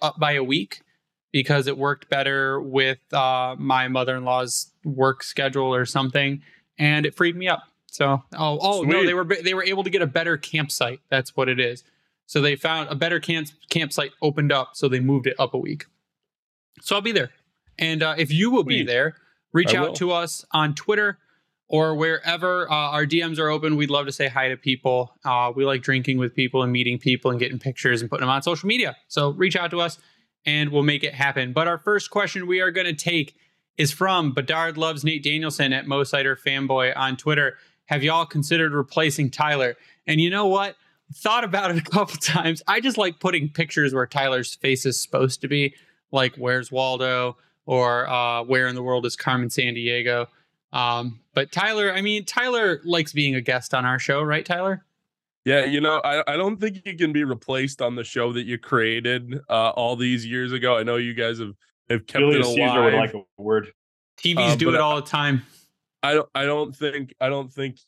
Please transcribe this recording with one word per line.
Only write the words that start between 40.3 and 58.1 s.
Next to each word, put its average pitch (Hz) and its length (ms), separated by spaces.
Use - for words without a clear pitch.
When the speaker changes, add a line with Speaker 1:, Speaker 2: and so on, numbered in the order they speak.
Speaker 1:
know 202 160
what? 196 300
Thought 233 300
about 190 260
it 170 80
a 160 40
couple 190 340
<laughs> 147 60
times. 165 460
I 208 120
just 247 180
like 190 220
putting 165 300
pictures 147 440
where 127 140
Tyler's 131 480
face 135 320
is 123 120
supposed 131 420
to 139 60
be, 139 280
like 131 260
Where's 123 340
Waldo 127 640
or, 123 420
uh, 120 360
Where 127 260
in 123 60
the 127 60
World 123 240
is 117 120
Carmen 123 320
Sandiego? 120 800
Um, 120 480
but 143 180
Tyler, 208 420
I 190 80
mean, 208 220
Tyler 233 640
likes 170 260
being 143 240
a 127 60
guest 123 320
on 131 120
our 127 140
show, 139 240
right, 151 220
Tyler? 185 400
Speaker 2:
Yeah, 135 220
you 143 160
know, 156 220
I, 147 200
I 151 40
don't 196 240
think 202 240
you 190 100
can 160 160
be 147 140
replaced 131 560
on 120 140
the 120 100
show 123 280